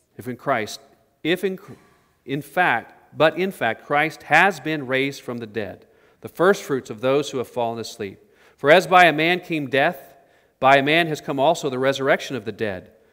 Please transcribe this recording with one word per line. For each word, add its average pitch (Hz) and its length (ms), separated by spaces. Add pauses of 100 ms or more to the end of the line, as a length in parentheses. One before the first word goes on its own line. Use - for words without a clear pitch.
(160)
If 107 120
in 123 100
Christ, 117 420 (440)
if 180 200
in, 190 140 (680)
in 139 180
fact, 139 520 (240)
but 160 200
in 185 140
fact, 113 340
Christ 151 380
has 170 360
been 151 260
raised 135 360
from 120 180
the 117 80
dead, 104 400 (340)
the 110 80
first 190 320
fruits 131 300
of 107 100
those 139 300
who 135 80
have 113 80
fallen 117 320
asleep. 104 400 (380)
For 139 120
as 170 160
by 180 200
a 156 80
man 165 260
came 156 280
death, 139 480 (440)
by 135 160
a 139 80
man 160 240
has 151 120
come 143 200
also 151 300
the 127 100
resurrection 135 560
of 107 100
the 110 60
dead. 98 400 (220)